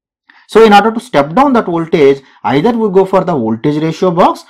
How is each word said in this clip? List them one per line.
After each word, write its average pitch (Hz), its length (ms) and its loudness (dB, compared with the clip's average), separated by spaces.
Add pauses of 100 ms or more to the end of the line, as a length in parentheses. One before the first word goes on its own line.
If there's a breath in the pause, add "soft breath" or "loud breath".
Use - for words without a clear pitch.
(480 soft breath)
So 220 160 4
in 220 80 6
order 202 200 4
to 226 80 -8
step 151 340 -4
down 269 200 2
that 226 120 0
voltage, 160 560 0 (220 soft breath)
either 143 280 0
we 220 180 -2
go 190 140 2
for 190 200 0
the 170 120 -4
voltage 123 460 -4
ratio 165 300 -2
box 226 380 -2